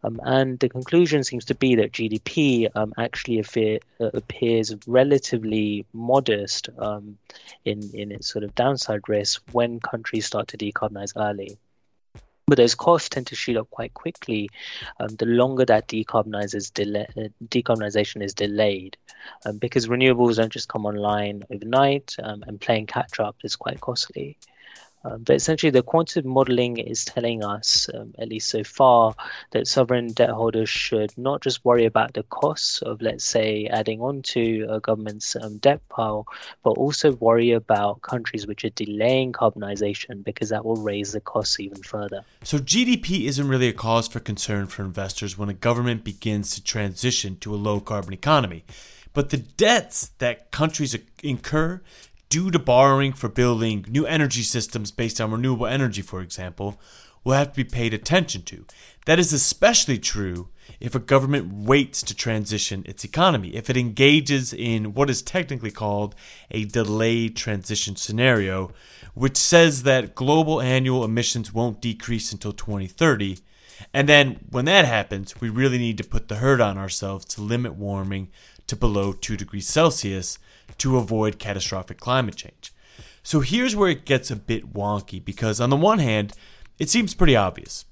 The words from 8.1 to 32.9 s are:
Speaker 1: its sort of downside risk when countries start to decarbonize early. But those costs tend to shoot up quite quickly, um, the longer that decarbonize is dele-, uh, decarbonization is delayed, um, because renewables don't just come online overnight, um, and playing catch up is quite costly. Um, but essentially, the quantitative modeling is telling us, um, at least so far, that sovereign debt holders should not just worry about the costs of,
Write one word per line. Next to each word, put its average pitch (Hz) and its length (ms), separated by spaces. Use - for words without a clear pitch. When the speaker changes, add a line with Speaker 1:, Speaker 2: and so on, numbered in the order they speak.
Speaker 1:
its - 180
sort 104 140
of 98 100
downside 120 540
risk 104 420
when 120 300
countries 113 440
start 104 220
to - 100
decarbonize 101 600
early. 104 400
But 143 60
those 120 200
costs - 340
tend 127 180
to - 80
shoot 120 220
up 110 140
quite - 220
quickly, - 560
um, 110 160
the 113 80
longer 127 400
that 110 240
decarbonize 107 680
is 101 140
dele-, 104 360
uh, 110 100
decarbonization 107 720
is 98 100
delayed, 101 600
um, 107 120
because 120 320
renewables 123 480
don't 110 160
just - 160
come 107 160
online 104 580
overnight, 135 680
um, 107 240
and 104 140
playing 110 260
catch - 320
up 104 240
is - 140
quite - 240
costly. 139 560
Um, 113 200
but 139 140
essentially, 160 320
the 127 140
quantitative 165 420
modeling 123 520
is 113 280
telling 117 360
us, 104 520
um, 113 240
at 113 100
least 110 220
so 110 140
far, 117 520
that 127 160
sovereign 123 440
debt 117 200
holders 110 380
should - 480
not 135 220
just - 240
worry 120 220
about 110 280
the 107 100
costs - 580
of, 113 200